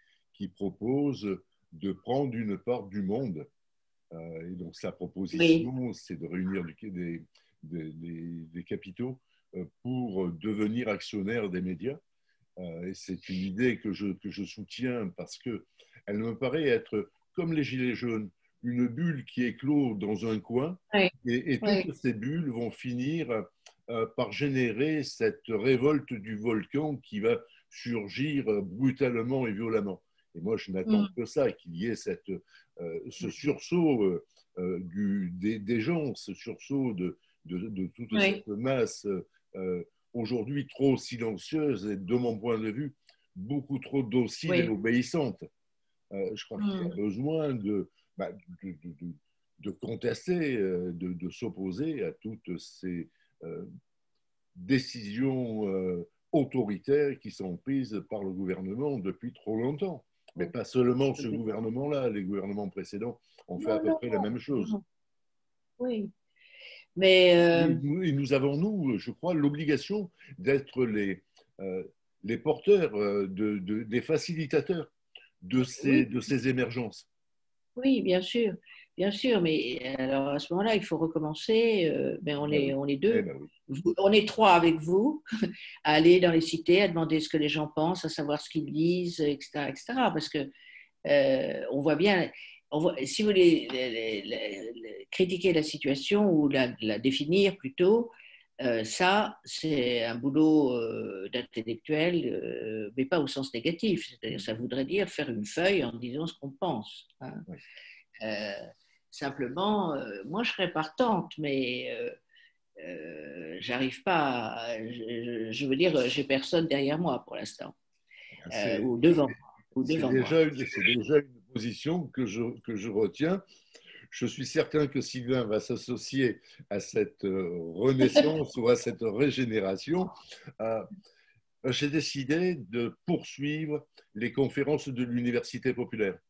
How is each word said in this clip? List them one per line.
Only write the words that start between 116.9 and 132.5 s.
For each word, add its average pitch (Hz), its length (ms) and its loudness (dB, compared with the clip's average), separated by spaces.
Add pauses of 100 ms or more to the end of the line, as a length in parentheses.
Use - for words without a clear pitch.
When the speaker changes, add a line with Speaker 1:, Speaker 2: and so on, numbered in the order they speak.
Speaker 2:
moi 175 260 -2
pour - 100 -12
l'instant. - 400 -12 (760)
Speaker 1:
C'est 104 300 -2
Speaker 2:
Euh, 104 40 -2
ou 123 140 0
devant, 151 300 6 (480)
ou 131 100 2
Speaker 1:
c'est 156 100 0
Speaker 2:
devant 139 160 0
Speaker 1:
déjà 147 340 4
Speaker 2:
moi. 147 80 0
Speaker 1:
une, 127 140 -6
c'est - 160 -4
déjà 123 340 4
une 131 240 0 (120)
position 127 540 -4
que 131 180 -4
je, 107 180 -4 (180)
que 113 140 -6
je 104 140 -6
retiens. 113 540 0 (640)
Je - 160 -4
suis 123 200 -6
certain 156 420 2
que 135 120 -4
Sylvain 123 460 -2
va 107 140 0
s'associer 123 800 -2 (280)
à 101 100 -4
cette, - 440 -2
euh, 95 260 -2 (240)
renaissance 131 840 4
<laughs> - 20 -4
ou 117 100 2
à 120 80 8
cette 113 280 -4
régénération. 117 1080 0 (520)
Euh, 113 220 -2 (800)
j'ai 131 240 0
décidé 151 640 0